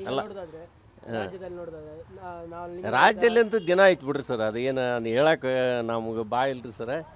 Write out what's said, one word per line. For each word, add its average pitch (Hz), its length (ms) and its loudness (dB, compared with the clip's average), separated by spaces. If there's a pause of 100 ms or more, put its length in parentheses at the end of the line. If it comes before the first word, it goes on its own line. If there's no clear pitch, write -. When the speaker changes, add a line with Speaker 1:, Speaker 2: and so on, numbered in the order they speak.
Speaker 1:
ಈಗ 196 60 -12
Speaker 2:
ಅಲ್ಲ. 127 160 -2
Speaker 1:
ನೋಡೋದಾದ್ರೆ, 185 360 -12
Speaker 2:
ಹಾ. - 680 -10
Speaker 1:
ರಾಜ್ಯದಲ್ಲಿ 180 320 -12
ನೋಡೋದಾದ್ರೆ, 160 600 -16
ನಾ-, 175 340 -14
ನಾವು 175 220 -12
ಲಿಂಗಾಯತ 175 220 -6
Speaker 2:
ರಾಜ್ಯದಲ್ಲಿ 220 460 6
ಅಂತೂ 220 180 2
ದಿನ 180 220 2
ಆಯ್ತು 185 260 6
ಬಿಡ್ರಿ 139 160 -2
ಸರ್, 120 180 -4
ಅದು 110 180 0
ಏನು 123 460 0
ಹೇಳಕ್ಕೆ 127 800 2
ನಮ್ಗೆ 113 480 -4
ಬಾಯ್ 127 200 0
ಇಲ್ರಿ 123 220 -10
ಸರ್. 131 440 -8